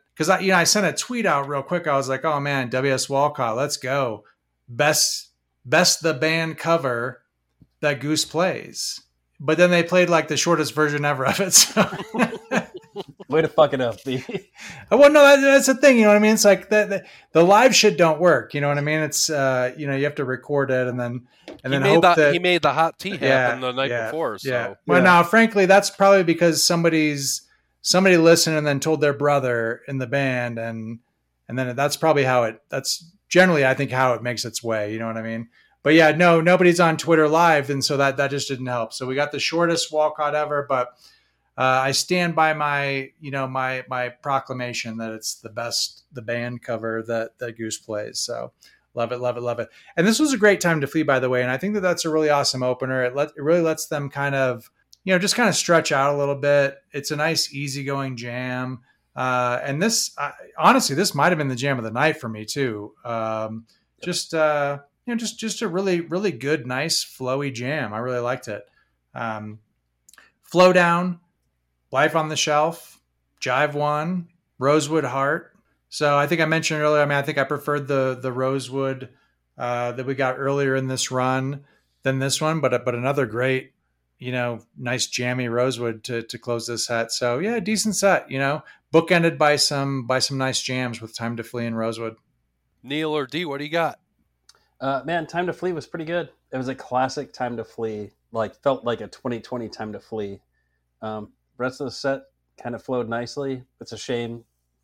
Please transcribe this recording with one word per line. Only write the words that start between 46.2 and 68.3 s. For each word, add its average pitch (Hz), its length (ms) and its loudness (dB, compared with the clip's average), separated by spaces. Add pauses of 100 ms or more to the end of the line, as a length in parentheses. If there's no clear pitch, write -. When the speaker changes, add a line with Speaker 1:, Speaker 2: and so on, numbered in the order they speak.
Speaker 1:
band 120 420 -6
cover 113 400 -6
that, 113 360 -6
that 117 180 -12
Goose 110 200 -8
plays. 110 420 -10
So 120 320 -8 (420)
love 117 200 -4
it, 123 80 -8
love 123 160 -4
it, 120 40 -10
love 120 180 -6
it. 117 100 -8 (260)
And 165 100 2
this 220 140 2
was 294 140 2
a 247 40 -2
great 202 220 6
Time 165 220 0
to 135 60 -2
Flee, 160 160 -2
by 139 160 2
the 127 100 -2
way. 127 140 0
And 123 60 -2
I 131 80 -2
think 190 180 -4
that 208 40 -2
that's 180 240 -2
a 165 60 -2
really 156 200 0
awesome 139 320 0
opener. 127 440 -2
It 123 100 -4
let, 147 220 -2
it 151 40 -10
really 165 200 2
lets 160 240 -2
them 143 240 -6
kind 139 260 -4
of, 127 340 -2 (360)
you 190 80 2
know, 180 60 4
just 196 160 -2
kind 240 120 2
of 165 80 0
stretch 160 380 2
out 143 200 2
a 143 40 -2
little 143 180 -2
bit. 139 420 2 (140)
It's 143 200 -8
a 151 40 -4
nice, 151 380 -2
easygoing 139 640 -6
jam. 127 640 -8 (340)
Uh, 127 480 0
and 143 180 -4
this, 226 360 -2
I, 143 160 -8 (240)
honestly, 170 400 4
this 185 180 -2
might 147 140 4
have 180 80 0
been 151 100 -2
the 131 80 -4
jam 131 220 -2
of 113 80 -6
the 110 60 -6
night 151 280 0
for 127 80 -10
me 107 160 -10
too. 107 520 -6 (100)
Um, 110 600 -6 (340)
Speaker 2:
Yep. - 60 -12
Speaker 1:
just, 175 280 -6
uh, 147 460 0 (260)
you 240 80 -6
know, 226 40 -4
just, 226 220 -8
just 220 220 -8
a 220 80 -4
really, 180 320 -2
really 175 320 -4
good, 131 340 -4
nice, 139 380 -4
flowy 131 480 -6
jam. 123 400 -6
I 110 60 -6
really 123 200 -4
liked 120 300 -6